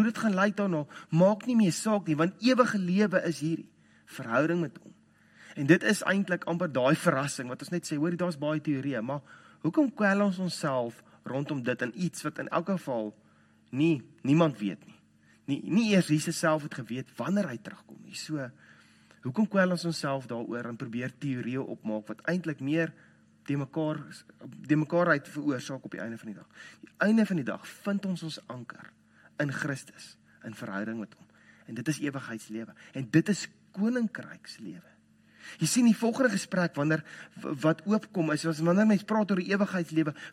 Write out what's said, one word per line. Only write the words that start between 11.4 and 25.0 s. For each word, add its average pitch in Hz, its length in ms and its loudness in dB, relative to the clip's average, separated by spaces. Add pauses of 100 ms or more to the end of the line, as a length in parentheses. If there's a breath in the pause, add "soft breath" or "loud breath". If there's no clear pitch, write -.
dit 123 220 -2
in 117 80 -4 (140)
iets - 180 -10
wat 151 180 -6
in 113 60 -8
elk 170 220 -2
geval 120 400 -4 (600 soft breath)
nie, 147 300 2 (260)
niemand 151 320 6
weet 98 280 -4
nie? - 100 -20 (520 soft breath)
Nie, 139 140 -2
nie 220 280 2
eers 185 200 6
Jesus 156 280 0
self 156 280 2
het - 120 -14
geweet 123 380 -8
wanneer 170 340 0
hy 117 80 -8
terugkom - 460 -18
nie. - 100 -16
So, 151 300 -6 (800 soft breath)
hoekom 202 260 0
kwel 185 240 2
ons 170 140 -4
onsself 139 400 -4
daaroor 117 400 -6
en 120 100 -8
probeer 123 400 -6
teorieë 127 460 -4 (100)
opmaak 107 360 -6
wat - 200 -14
eintlik 165 320 -4
meer 156 300 0 (560 soft breath)
de 139 100 0
mekaar, 113 400 -4 (680)
de 151 100 6
mekaar 170 380 4